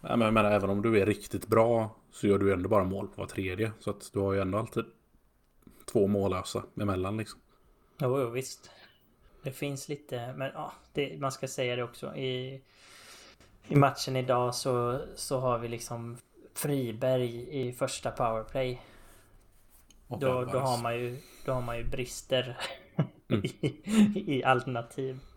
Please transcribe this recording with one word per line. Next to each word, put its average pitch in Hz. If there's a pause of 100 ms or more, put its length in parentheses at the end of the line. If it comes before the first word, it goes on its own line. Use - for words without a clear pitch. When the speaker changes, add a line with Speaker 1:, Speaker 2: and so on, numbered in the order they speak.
Speaker 1:
Ja, -
men 120
jag 110
menar, 104
även 98
om 101
du 113
är 95
riktigt 101
bra 113 (160)
så -
gör 98
du 98
ändå 92
bara 104
mål 98
på -
var 95
tredje. 101
Så -
att -
du 104
har 98
ju 98
ändå 95
alltid 113 (1000)
två 101
mållösa 98 (180)
emellan, 98
liksom. - (580)
Speaker 2:
Jo, 131
jo, 120
visst. 127 (760)
Det 139
finns 139
lite, 131
men 135
ja, 151 (200)
det, 147
man 135
ska 131
säga 123
det 123
också. -
I, 131 (1040)
i -
matchen 139
idag 123
så, 123 (140)
så -
har 127
vi 117
liksom 117 (360)
Friberg 127
i 123
första 131
powerplay. 123 (1300)
Speaker 1:
Och 120
Speaker 2:
Då, 135
då 127
Speaker 1:
Alvarez. 131
Speaker 2:
har 123
man 117
ju, 123 (280)
då 139
har 127
man 117
ju 117
brister 127
<laughs> - (600)
Speaker 1:
Mm. 101
Speaker 2:
i, - (560)
i 120
alternativ. 131 (180)